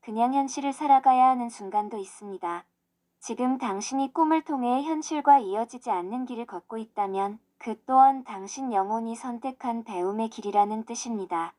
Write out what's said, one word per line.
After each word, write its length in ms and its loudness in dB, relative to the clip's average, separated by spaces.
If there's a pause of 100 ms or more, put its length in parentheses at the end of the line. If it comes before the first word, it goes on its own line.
그냥 320 0
현실을 400 -2
살아가야 540 6
하는 220 2
순간도 480 -4
있습니다. 680 -10 (600)
지금 320 -2
당신이 540 -4
꿈을 300 2
통해 420 -2
현실과 560 4
이어지지 520 -6
않는 340 -4
길을 200 -8
걷고 320 -12
있다면 640 -4 (180)
그 280 -10
또한 400 6
당신 480 -8
영혼이 420 -2
선택한 680 -8
배움의 420 -4
길이라는 560 0
뜻입니다. 760 -6